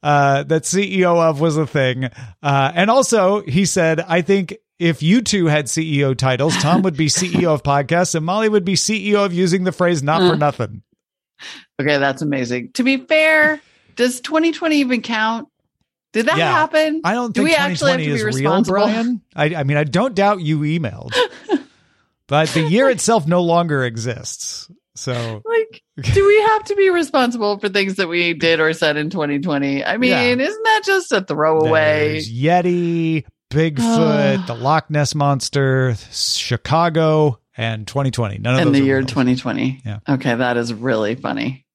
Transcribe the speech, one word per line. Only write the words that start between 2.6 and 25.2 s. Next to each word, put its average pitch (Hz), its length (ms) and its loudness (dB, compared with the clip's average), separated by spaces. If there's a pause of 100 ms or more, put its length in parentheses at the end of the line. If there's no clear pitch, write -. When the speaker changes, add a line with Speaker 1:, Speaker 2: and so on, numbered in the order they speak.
Speaker 1:
and 190 160 2
also 208 520 2
he 175 240 0
said, 160 340 0
"I 170 220 0
think 196 340 0 (220)
if 165 240 0
you 190 180 4
two 202 260 0
had 151 220 0
C 160 300 -2
E 143 60 2
O 135 100 0
titles, 131 440 0
Tom 165 240 2
would 180 140 -2
be 151 140 0
C 175 320 -2
E - 40 2
O 160 60 2
of 143 100 -2
podcasts 143 520 0
and 160 100 -2
Molly 214 240 0
would 208 160 2
be 185 120 0
C 208 340 -2
E 208 60 4
O 202 80 2
of 180 100 -2
using 180 300 2
the 180 80 -2
phrase 175 300 0
not 151 180 0
for 180 140 4
Speaker 2:
Uh. - 20 -2
Speaker 1:
nothing." 123 460 -2 (960)
Speaker 2:
Okay, 143 200 0
that's 139 240 0
amazing. 123 520 -4
To 254 100 -2
be 269 120 2
fair, 311 640 2 (360)
does 247 260 -2
twenty 320 300 0
twenty 311 260 -2
even 254 240 0
count? 226 460 -4 (640)
Did 226 140 0
that 320 120 2
Speaker 1:
Yeah. 330 140 2
Speaker 2:
happen? 311 520 0
Speaker 1:
I 196 100 0
don't 240 180 -4
Speaker 2:
Do 240 120 0
Speaker 1:
think 320 60 2
Speaker 2:
we 320 60 4
actually 285 140 0
have 277 80 -4
to - 60 -2
Speaker 1:
twenty 262 200 2
twenty - 20 -2
Speaker 2:
be 147 80 -2
Speaker 1:
is - 80 -2
real, 123 120 -2 (180)
Speaker 2:
responsible? 190 260 2
Speaker 1:
Brian. 220 420 0 (160)
I, 151 180 0
I 156 100 -4
mean, 143 120 0
I 151 80 2
don't 180 300 0
doubt 196 260 2
you 156 200 0
emailed, 151 540 -4 (600)
Speaker 2:
<laughs> - 520 -20
Speaker 1:
but 151 220 2
the 160 140 0
year 220 280 4
itself 220 360 0
no 175 160 2
longer 170 420 0
exists. - 840 -8 (280)
So 117 500 -8